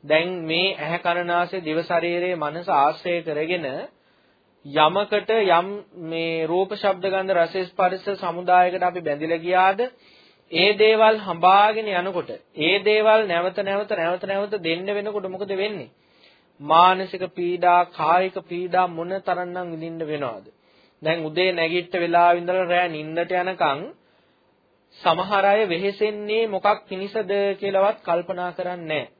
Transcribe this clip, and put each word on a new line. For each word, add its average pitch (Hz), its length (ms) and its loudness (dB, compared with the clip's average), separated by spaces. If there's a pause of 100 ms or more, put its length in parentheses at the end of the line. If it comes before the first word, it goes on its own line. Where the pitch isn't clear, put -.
දැන් 156 260 2 (120)
මේ 165 320 0
ඇහැ 160 260 -6
කන 175 260 0
නාසය 175 340 0
දිව 156 200 -4
ශරීරයේ 175 560 -2
මනස 156 340 -6
ආශ්‍රය 156 500 2
කරගෙන 160 480 -4 (960)
යමකට 185 680 2
යම් 190 360 4 (360)
මේ 165 420 -4
රූප 185 260 -2
ශබ්ද 196 360 -2
ගන්ධ 190 260 -2
රස 170 200 2 (100)
ස්පර්ශ 185 520 -2
සමුදායකට 180 680 2
අපි 180 180 -2
බැඳිලා 160 420 -4
ගියාද 185 360 2 (720)
ඒ 175 220 4
දේවල් 214 460 6
හඹාගෙන 202 720 4
යනකොට 180 400 -4 (300)
ඒ 170 220 2
දේවල් 214 440 4
නැවත 180 340 -2
නැවත 202 340 -4
නැවත 180 300 -2
නැවත 196 360 -4
දෙන්න 170 280 -4
වෙනකොට 202 400 -4
මොකද 190 260 -8
වෙන්නේ? 190 380 -6 (680)
මානසික 180 680 4
පීඩා, 175 580 2
කායික 180 540 0
පීඩා 180 460 -2
මොන 170 320 -8
තරම්නම් 180 500 -6
විඳින්න 165 360 -10
වෙනවද? 135 400 -8 (560)
දැන් 160 240 -2
උදේ 180 260 0
නැගිට්ට 170 440 -2
වෙලාව 175 420 4
ඉඳලා 180 280 -2
රෑ 175 220 2
නිින්දට 160 460 -6
යනකම් 180 480 0 (1160)
සමහර 185 460 0
අය 202 200 4
වෙහෙසෙන්නේ 208 840 -2
මොකක් 208 360 0
පිණිසද 196 480 -6 (240)
කියලාවත් 196 460 0
කල්පනා 180 500 -4
කරන්නේ 180 360 -8
නැහැ. 147 320 -6